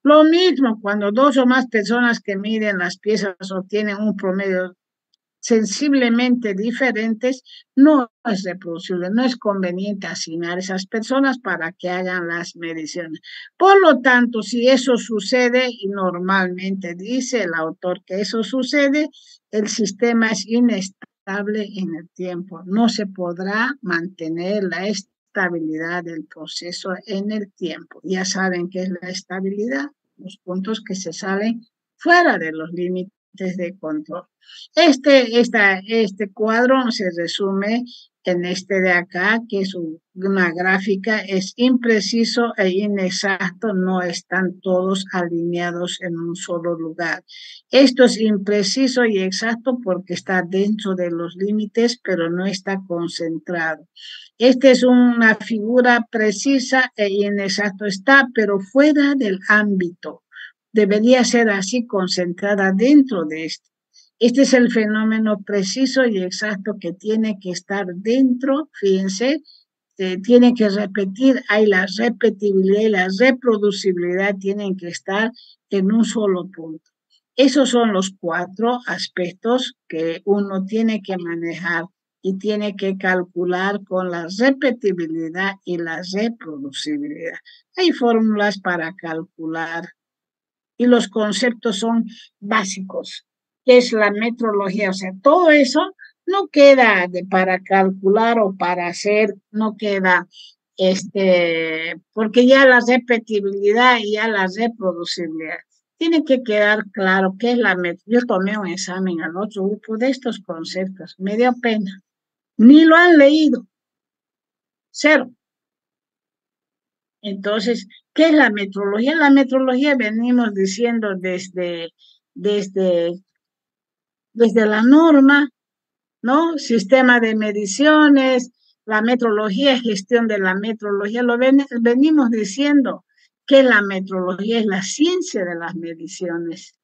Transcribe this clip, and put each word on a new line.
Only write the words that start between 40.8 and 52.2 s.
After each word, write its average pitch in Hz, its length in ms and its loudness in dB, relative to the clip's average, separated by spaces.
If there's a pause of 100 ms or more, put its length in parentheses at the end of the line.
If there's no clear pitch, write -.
es 190 360 -6
impreciso 233 1040 0
e 190 140 0
inexacto, 190 1000 -4
no 185 280 0
están 180 580 -6
todos 190 540 -2
alineados 175 880 -4
en 170 160 -6
un 170 180 -8
solo 170 420 -6
lugar. 165 460 -8 (460)
Esto 254 340 6
es 226 160 4
impreciso 214 840 0
y 214 140 0
exacto 226 640 -4
porque 185 340 -4
está 185 300 -4
dentro 196 500 -2
de 180 160 -4
los 170 260 -6
límites, 214 640 -2
pero 170 260 -2